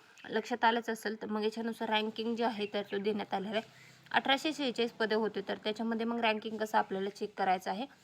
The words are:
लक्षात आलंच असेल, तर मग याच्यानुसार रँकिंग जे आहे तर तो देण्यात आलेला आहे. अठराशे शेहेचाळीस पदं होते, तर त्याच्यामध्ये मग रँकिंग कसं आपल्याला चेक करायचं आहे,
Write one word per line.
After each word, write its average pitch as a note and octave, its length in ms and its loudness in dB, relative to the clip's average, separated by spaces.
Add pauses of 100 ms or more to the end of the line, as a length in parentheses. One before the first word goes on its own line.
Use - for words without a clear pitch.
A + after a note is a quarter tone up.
(280)
लक्षात A3+ 360 -2
आलंच A#3 260 4
असेल, A3 320 -4
तर - 40 -6
मग G#3+ 180 -2
याच्यानुसार A3+ 460 -2
रँकिंग A3 460 0
जे A#3 80 0
आहे G#3 300 0
तर G3+ 80 0
तो G3+ 160 -4
देण्यात G3+ 360 -2
आलेला G3+ 220 -2
आहे. A3 60 0 (500)
अठराशे C4+ 400 2
शेहेचाळीस A#3+ 400 0
पदं A3 240 2
होते, G#3 320 2
तर G3+ 100 -4
त्याच्यामध्ये A3+ 480 -2
मग A#3 140 0
रँकिंग A3 380 0
कसं A3 200 2
आपल्याला G3 320 0
चेक G3+ 280 -8
करायचं F#3+ 320 2
आहे, G#3 160 -2 (180)